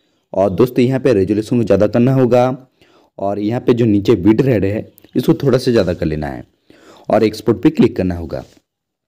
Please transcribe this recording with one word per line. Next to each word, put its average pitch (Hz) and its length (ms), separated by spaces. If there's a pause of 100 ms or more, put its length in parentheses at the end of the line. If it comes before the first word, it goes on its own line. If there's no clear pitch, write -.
(340)
और 98 160
दोस्तों 127 360
यहाँ 131 140
पे 131 140
रेजोल्यूशन 104 440
को 117 60
ज़्यादा 98 240
करना 120 260
होगा 127 540 (520)
और 101 200
यहाँ 110 220
पे 131 120
जो 117 120
नीचे 104 300
बिट 104 260
रेट 127 220
है 101 280 (240)
इसको 127 180
थोड़ा 135 240
सा 131 140
ज़्यादा 95 220
कर 82 120
लेना 78 220
है 64 160 (680)
और 110 140
एक्सपोर्ट 110 400
पे 156 60
क्लिक - 260
करना 92 200
होगा। 80 280 (640)